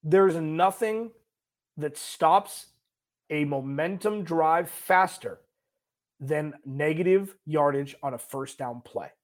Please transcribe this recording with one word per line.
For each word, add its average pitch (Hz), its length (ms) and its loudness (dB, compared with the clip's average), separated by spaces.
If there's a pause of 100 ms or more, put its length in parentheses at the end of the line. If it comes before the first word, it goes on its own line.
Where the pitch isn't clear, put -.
There's 180 320 6
nothing 190 760 -2 (640)
that 147 200 -8
stops - 680 0 (640)
a 151 160 0
momentum 160 800 -4
drive 165 440 2
faster - 720 0 (800)
than 151 360 -4 (100)
negative 165 800 0
yardage 143 580 0
on 135 100 -4
a 120 40 -10
first 135 400 -10
down 120 240 -10
play. - 300 -12 (120)